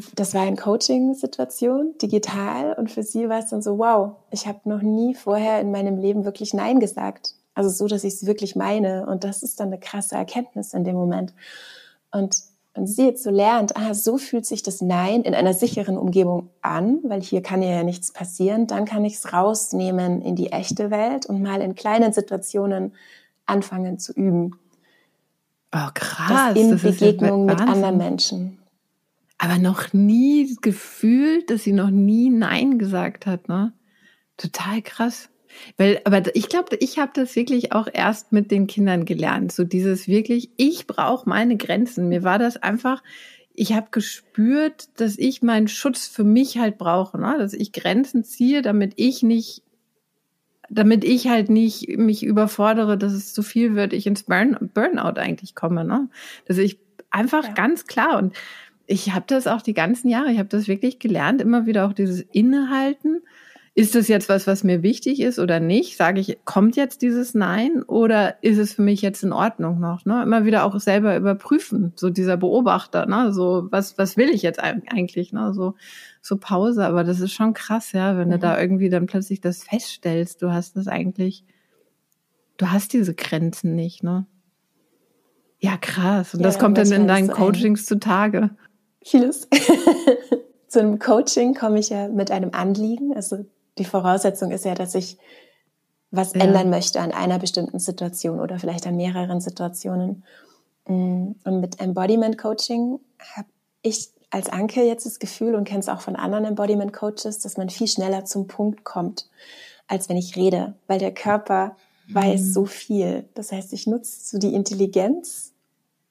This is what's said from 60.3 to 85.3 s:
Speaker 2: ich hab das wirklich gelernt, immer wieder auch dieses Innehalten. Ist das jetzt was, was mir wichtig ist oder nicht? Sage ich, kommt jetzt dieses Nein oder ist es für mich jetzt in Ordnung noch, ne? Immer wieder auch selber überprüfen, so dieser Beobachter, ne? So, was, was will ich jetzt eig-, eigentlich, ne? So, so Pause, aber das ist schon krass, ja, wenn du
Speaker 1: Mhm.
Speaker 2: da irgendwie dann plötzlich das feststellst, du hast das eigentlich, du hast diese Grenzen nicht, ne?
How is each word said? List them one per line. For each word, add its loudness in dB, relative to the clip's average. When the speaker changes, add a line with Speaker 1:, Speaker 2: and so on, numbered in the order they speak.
Speaker 2:
ich 2
hab -2
das -2
wirklich -2
gelernt, 0
immer 2
wieder 2
auch 0
dieses -2
Innehalten. 0
Ist 4
das 4
jetzt 2
was, 2
was 0
mir 4
wichtig 0
ist 0
oder 2
nicht? 2
Sage 4
ich, -6
kommt 4
jetzt -2
dieses 0
Nein 0
oder 2
ist 4
es 2
für -2
mich 4
jetzt -4
in 0
Ordnung -2
noch, -4
ne? 0
Immer 2
wieder 4
auch 0
selber 2
überprüfen, 0
so -2
dieser 0
Beobachter, 0
ne? 2
So, 0
was, -2
was -2
will 4
ich 2
jetzt -2
eig-, -4
eigentlich, -4
ne? -2
So, -4
so -4
Pause, 0
aber 2
das 0
ist -2
schon 0
krass, -6
ja, 0
wenn 0
du 2
Speaker 1:
Mhm. 0
Speaker 2:
da 2
irgendwie 2
dann 2
plötzlich -4
das -4
feststellst, -4
du 0
hast -6
das -4
eigentlich, -4
du 0
hast 0
diese 2
Grenzen -4
nicht, -6
ne? -2